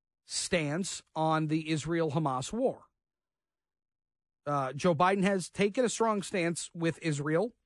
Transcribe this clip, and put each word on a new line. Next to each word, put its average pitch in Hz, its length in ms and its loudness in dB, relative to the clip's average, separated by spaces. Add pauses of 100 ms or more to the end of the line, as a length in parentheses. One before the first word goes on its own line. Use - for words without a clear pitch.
(260)
stance 165 760 -2 (120)
on 160 340 2
the 156 220 -2
Israel-Hamas 151 840 -2
war. 226 320 -2 (1600)
Uh, 139 260 -2
Joe 165 220 2
Biden 185 300 4
has 196 260 0
taken 208 340 0
a 226 40 2
strong 214 340 0
stance 170 520 -2
with 165 280 -2
Israel, 160 500 0 (140)